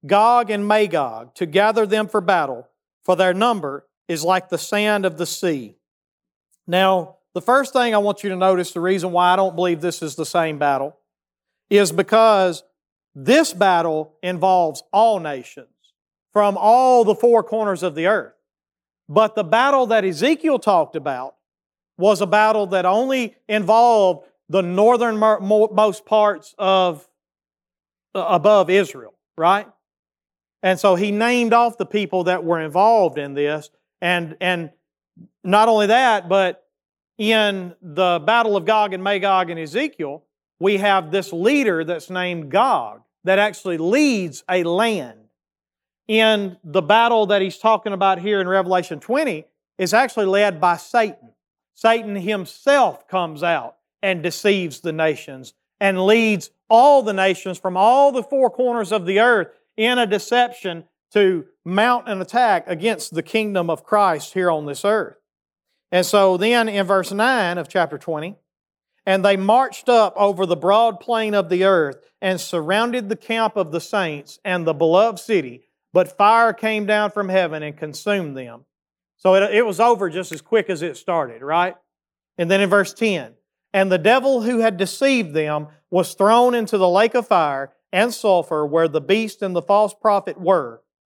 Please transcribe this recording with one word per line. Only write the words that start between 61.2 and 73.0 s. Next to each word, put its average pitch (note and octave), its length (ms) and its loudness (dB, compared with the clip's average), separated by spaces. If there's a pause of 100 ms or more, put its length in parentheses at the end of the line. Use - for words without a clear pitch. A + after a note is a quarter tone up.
mount A#3 440 0
an G3 120 -8
attack G3+ 460 0
against F3+ 480 -6
the E3 80 -4
kingdom G3 480 -4
of D#3 140 -6
Christ F#3+ 480 0
here F3+ 180 0
on D3+ 160 -4
this C#3+ 180 -8
earth. G3+ 320 -2 (760)
And F3+ 120 2
so F#3+ 320 4
then A3+ 320 0
in G3 180 -2
verse F#3+ 260 -2
nine G#3 440 0
of E3 120 -8
chapter D#3+ 300 -2
twenty, E3 380 -8 (720)
"And F#3+ 180 0
they G3+ 120 4
marched A#3 520 0
up A3 280 4
over G3 280 0
the F3 120 0
broad G#3 420 2
plain A3 360 -4
of F#3 160 -2
the F#3 140 0
earth E3 340 2 (220)
and F#3 200 -2
surrounded G#3 680 -2